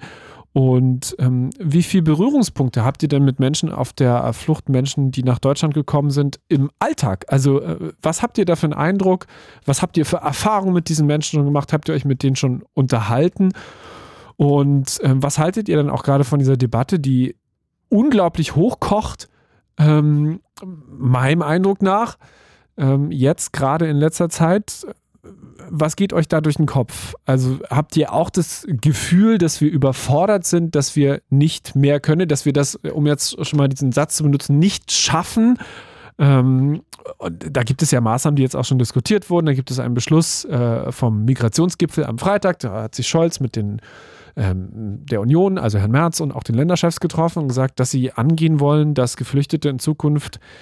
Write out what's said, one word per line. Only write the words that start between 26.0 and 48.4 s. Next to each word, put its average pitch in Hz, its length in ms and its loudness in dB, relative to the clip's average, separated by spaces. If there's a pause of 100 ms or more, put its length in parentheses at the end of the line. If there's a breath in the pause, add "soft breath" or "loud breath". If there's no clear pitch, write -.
euch 165 160 0
da 156 140 0
durch 151 140 0
den 151 100 2
Kopf? - 480 -4 (100)
Also 131 340 0 (120)
habt 147 260 -2
ihr 147 160 0
auch 170 160 0
das - 400 -4
Gefühl, 180 720 2
dass 165 240 0
wir 151 80 4
überfordert 156 720 0
sind, 170 300 0
dass 143 220 -2
wir 139 340 2
nicht 143 440 2
mehr 143 240 4
können, 160 300 0
dass 143 160 -2
wir 143 80 2
das, 143 220 0
um 151 320 -2
jetzt 147 400 -2
schon 156 100 -2
mal 139 120 4
diesen 135 220 -2
Satz 143 260 -2
zu 156 80 -2
benutzen, 143 340 2
nicht - 340 0
schaffen? 226 640 0 (600 loud breath)
Ähm, 135 640 4 (340)
und 92 400 -8
da 123 60 0
gibt 117 180 -2
es 156 100 0
ja 123 120 2
Maßnahmen, 127 340 0
die 139 60 4
jetzt 131 140 0
auch 123 100 -2
schon 131 120 2
diskutiert 135 520 0
wurden. 175 160 2
Da 143 80 2
gibt 131 160 -4
es 127 80 -6
einen 123 160 -2
Beschluss, 151 500 0
äh, 120 480 -2
vom 107 320 0
Migrationsgipfel 143 800 0
am 117 140 -6
Freitag. 196 400 0
Da 110 240 -6
hat 113 120 -10
sich - 140 -6
Scholz 165 320 0
mit 123 160 -4
den, 104 240 -4 (560 loud breath)
ähm, 101 680 -6
der 113 160 -4
Union, 175 380 2
also 104 200 -2
Herrn 104 120 0
Merz 160 300 0
und 143 120 -4
auch 123 100 -10
den 117 140 -2
Länderchefs 170 420 0
getroffen 165 420 -2
und 139 80 -2
gesagt, 131 300 -2
dass 127 120 -2
sie 127 220 -2
angehen 160 460 2